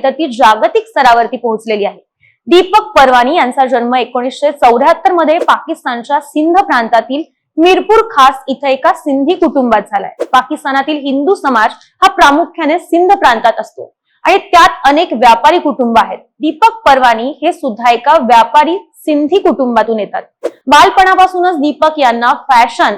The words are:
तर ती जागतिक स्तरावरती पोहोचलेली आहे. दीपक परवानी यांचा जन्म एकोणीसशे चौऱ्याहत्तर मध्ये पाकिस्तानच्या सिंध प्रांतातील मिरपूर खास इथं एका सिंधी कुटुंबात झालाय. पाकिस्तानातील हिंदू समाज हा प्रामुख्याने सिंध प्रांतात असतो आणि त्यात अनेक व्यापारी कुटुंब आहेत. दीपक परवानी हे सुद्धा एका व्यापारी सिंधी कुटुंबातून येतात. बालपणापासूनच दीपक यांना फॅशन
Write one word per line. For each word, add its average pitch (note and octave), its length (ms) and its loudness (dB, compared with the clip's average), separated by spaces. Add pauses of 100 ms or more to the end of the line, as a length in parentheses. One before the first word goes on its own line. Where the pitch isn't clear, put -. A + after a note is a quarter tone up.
तर C#4 80 0
ती D#4+ 220 -6
जागतिक A3+ 540 0
स्तरावरती A#3 500 0
पोहोचलेली A3 480 -6
आहे. - 140 -8 (480)
दीपक F#4+ 500 2
परवानी C4 400 4
यांचा C4 300 0
जन्म A#3+ 280 -2
एकोणीसशे B3+ 580 -4
चौऱ्याहत्तर D4 600 2
मध्ये D#4+ 260 0
पाकिस्तानच्या D4 800 -4
सिंध D#4 360 -2
प्रांतातील B3+ 680 0 (340)
मिरपूर F#4 440 2 (120)
खास C4+ 360 2
इथं C4+ 180 -6
एका C4+ 260 0
सिंधी C#4 420 -2
कुटुंबात B3+ 460 0
झालाय. G3+ 520 -8
पाकिस्तानातील C#4+ 720 -4
हिंदू C#4 320 -2
समाज A#3+ 360 0 (320)
हा F#4+ 80 2
प्रामुख्याने E4 680 0
सिंध F4 340 0
प्रांतात A#3 480 0
असतो - 320 -18 (320)
आणि F#4 140 2
त्यात F4 500 2
अनेक E4+ 240 0
व्यापारी B3 460 2
कुटुंब A#3 400 -2
आहेत. F#3 200 -2
दीपक G#4 680 -4
परवानी B3+ 440 0 (120)
हे E4 100 -2
सुद्धा A#3+ 380 -4
एका B3 300 0
व्यापारी C4 580 2 (260)
सिंधी D4+ 340 0
कुटुंबातून A#3 600 -2
येतात. - 240 -8 (440)
बालपणापासूनच F#4 880 2
दीपक D4+ 420 -2
यांना A#3+ 340 0 (160)
फॅशन B3 500 2